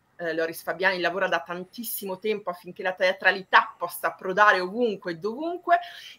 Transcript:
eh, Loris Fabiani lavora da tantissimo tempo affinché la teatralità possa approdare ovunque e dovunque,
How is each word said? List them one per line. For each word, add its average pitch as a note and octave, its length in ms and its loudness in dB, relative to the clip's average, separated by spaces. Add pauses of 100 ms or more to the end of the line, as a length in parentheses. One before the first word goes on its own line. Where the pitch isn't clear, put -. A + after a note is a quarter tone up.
(180)
eh, E3+ 160 -4
Loris E3 300 -4
Fabiani F#3 360 0
lavora F3 300 0
da E3+ 100 2
tantissimo F#3 800 -10
tempo G#3 300 -4
affinché F3+ 340 -10
la F#3 80 -2
teatralità F#3+ 880 2
possa F3 300 -4
approdare F#3+ 520 4
ovunque F#3+ 540 -2
e - 20 -12
dovunque, D#4+ 640 0 (420)